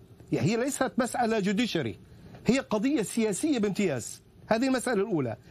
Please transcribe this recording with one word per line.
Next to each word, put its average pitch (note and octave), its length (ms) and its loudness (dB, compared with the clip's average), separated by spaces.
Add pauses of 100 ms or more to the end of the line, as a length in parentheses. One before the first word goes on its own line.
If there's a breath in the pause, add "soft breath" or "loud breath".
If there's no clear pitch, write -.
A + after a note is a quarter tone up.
(320)
يعني D3 200 2
هي A#3 60 2
ليست C4 400 -2
مسألة A3+ 420 0
judiciary، F#3 600 0 (460 loud breath)
هي B3+ 140 4
قضية B3+ 420 0
سياسية A3+ 580 0
بامتياز. F#3 640 -2 (280)
هذه A3+ 180 4
المسألة B3+ 340 0
الأولى. C#3+ 340 0 (160 loud breath)